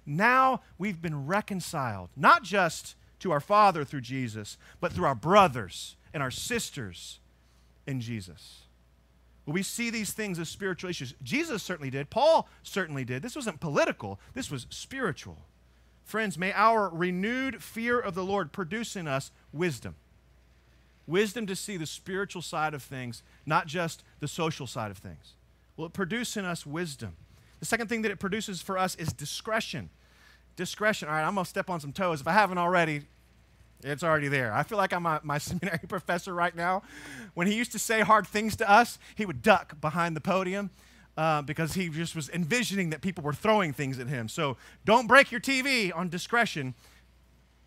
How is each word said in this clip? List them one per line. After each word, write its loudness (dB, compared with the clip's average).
"Now 4
we've -4
been -6
reconciled, -4
not 8
just 0
to -2
our 4
Father 6
through -6
Jesus, -8
but -2
through 0
our 4
brothers 4
and -2
our -4
sisters -6
in -4
Jesus." -10
Well, -4
we 0
see -4
these -4
things -4
as -6
spiritual -6
issues. -8
Jesus -4
certainly -6
did. -6
Paul 4
certainly -4
did. -4
This -10
wasn't -6
political. 0
This -8
was -8
spiritual. -6
Friends, -4
may -2
our 6
renewed -2
fear 0
of -4
the -4
Lord -2
produce -6
in -6
us -2
wisdom. -2
Wisdom 0
to -4
see -8
the -6
spiritual -6
side -2
of -8
things, -10
not 2
just -4
the -4
social -4
side -6
of -12
things. -18
Will -8
it -10
produce -4
in -4
us -6
wisdom? -8
The -8
second -2
thing -2
that 0
it -8
produces -4
for -4
us 0
is -4
discretion. -6
Discretion. -2
All -2
right, 2
I'm 0
gonna 0
step -4
on -4
some -8
toes. 0
If -6
I 2
haven't 6
already, 2
it's -4
already 2
there. 0
I 4
feel -2
like 2
I'm -2
my, 0
my -4
<laughs> -6
seminary -4
professor -4
right 0
now. 0
When 2
he 4
used -2
to -6
say 2
hard 6
things -2
to 0
us, 8
he -2
would -6
duck 6
behind 0
the -4
podium, 0
uh, 4
because -2
he -2
just -4
was -6
envisioning 0
that -6
people -4
were -2
throwing 2
things -4
at -8
him. -4
So -2
don't 6
break 8
your -4
T 2
V 0
on -4
discretion. 0